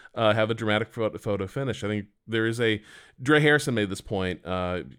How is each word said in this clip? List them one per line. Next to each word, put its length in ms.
uh, 200
have 160
a 40
dramatic 380
photo, 260
photo 300
finish. 380
I 20
think 200
there 200
is 120
a, 220
Dre 160
Harrison 360
made 140
this 120
point, 440
uh, 360